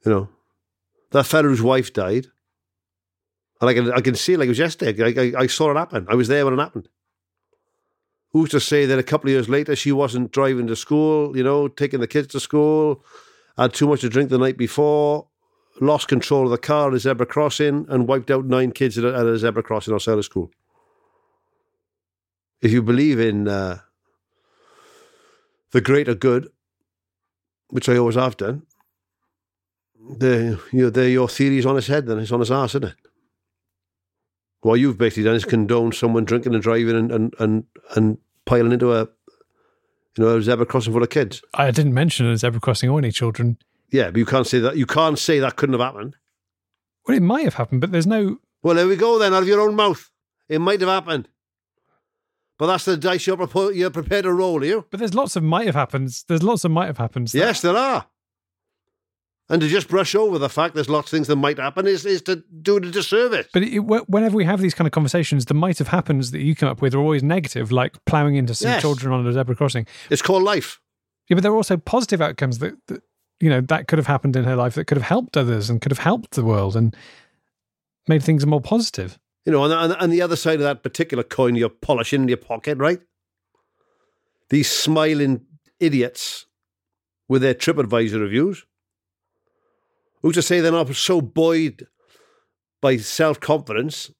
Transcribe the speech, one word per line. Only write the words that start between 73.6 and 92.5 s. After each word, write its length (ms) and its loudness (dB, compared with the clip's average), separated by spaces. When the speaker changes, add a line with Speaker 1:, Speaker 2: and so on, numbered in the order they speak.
Speaker 2:
that 260 -2
could 100 2
have 80 0
happened 300 0
in 80 0
her 100 0
life 200 0
that 100 -6
could 140 0
have 80 -4
helped 300 -2
others 340 0
and 100 0
could 100 -2
have 80 -2
helped 340 -2
the 120 -2
world 320 0
and 180 2
made 160 2
things 240 2
more 140 2
positive. 580 -4
Speaker 1:
You 60 2
know, 120 4
and, 80 2
and, 280 0
and 120 0
the 100 2
other 140 -2
side 200 0
of 40 -2
that 220 -2
particular 420 -4
coin 320 0
you're 140 0
polishing 520 -2
in 60 0
your 80 0
pocket, 420 -8
right? 220 -2
These 200 2
smiling 760 0
idiots 640 -2
with 160 2
their 120 4
TripAdvisor 640 0
reviews, 460 -2
who's 140 2
to 80 2
say 180 2
they're 100 2
not 240 0
so 280 0
buoyed 640 -2